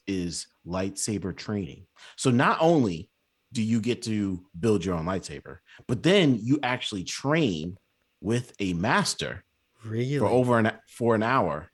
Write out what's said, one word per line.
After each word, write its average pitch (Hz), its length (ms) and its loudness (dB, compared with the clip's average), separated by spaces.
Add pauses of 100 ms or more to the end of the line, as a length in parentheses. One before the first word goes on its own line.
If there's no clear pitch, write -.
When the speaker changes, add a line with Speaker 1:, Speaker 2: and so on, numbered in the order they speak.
Speaker 1:
is 90 400 -4 (200)
lightsaber 98 680 -4
training. 90 520 -8 (280)
So - 160 0
not 151 300 4
only 127 480 2 (420)
do 117 120 -2
you 113 180 2
get 113 220 -2
to 101 420 -2 (140)
build 101 260 2
your 90 100 0
own 80 100 -4
lightsaber, 92 520 -8 (300)
but 113 160 -4
then 160 380 6
you 131 220 0
actually 120 400 -4
train 101 760 -2 (440)
with 120 380 -2
a 95 140 -2
master 92 680 -2 (400)
Speaker 2:
Really? 123 360 -4
Speaker 1:
for 107 80 2
over 123 320 4
an, 110 120 4 (160)
for 117 280 0
an 107 80 2
hour 92 500 0